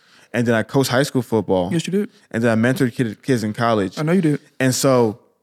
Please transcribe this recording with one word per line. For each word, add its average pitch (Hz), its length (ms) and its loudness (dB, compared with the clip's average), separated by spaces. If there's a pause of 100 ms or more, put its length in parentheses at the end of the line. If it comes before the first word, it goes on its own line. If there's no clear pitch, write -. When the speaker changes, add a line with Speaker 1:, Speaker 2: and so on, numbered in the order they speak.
(340)
Speaker 1:
And 117 140 0
then 120 60 2
I 110 100 2
coached - 280 0
high 135 120 2
school 131 200 -4
football. 92 480 0
Speaker 2:
Yes, 170 160 -4
you 170 40 -8
did. 202 180 -4 (220)
Speaker 1:
And 113 120 -4
then 120 80 4
I 113 40 2 (140)
mentored 131 240 0
kid, 113 300 -6
kids 120 200 -2
in 107 100 -4
college. 110 440 -2
Speaker 2:
I 156 60 -4
know 160 80 0
you 190 100 2
did. 151 180 0 (200)
Speaker 1:
And 127 160 2
so 123 440 2 (240)